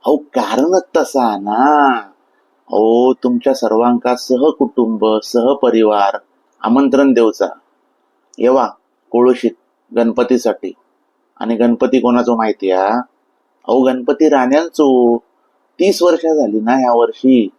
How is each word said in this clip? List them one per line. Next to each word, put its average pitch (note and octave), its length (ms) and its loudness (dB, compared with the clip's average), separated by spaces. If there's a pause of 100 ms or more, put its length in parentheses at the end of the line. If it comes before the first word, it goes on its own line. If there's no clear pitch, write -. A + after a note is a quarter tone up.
अहो, D3 100 2
कारणच D3+ 680 -2 (140)
तसा B2 400 -2
ना. C3 540 2 (760)
अहो, A2+ 460 2
तुमच्या B2 400 -2
सर्वांका A#2+ 640 0
सहकुटुंब, A#2+ 1080 -2
सहपरिवार A2+ 920 0 (440)
आमंत्रण C3+ 520 2
देवचा. A2 340 0 (920)
येवा B2+ 280 0 (440)
कोळशीत A#2+ 400 2 (440)
गणपतीसाठी. A#2 760 -2 (680)
आणि A2+ 160 -4
गणपती A#2+ 440 0
कोणाचो A#2+ 380 0
माहिती G#2 340 -4
हा? F#2 160 0 (800)
अहो, B2 140 0
गणपती C3 480 0
राण्यांचो. C3+ 880 0 (640)
तीस F#3 240 0
वर्ष E3+ 220 0
झाली C3+ 340 0
ना A2 120 -2
ह्या B2+ 260 0
वर्षी. A#2 500 2 (120)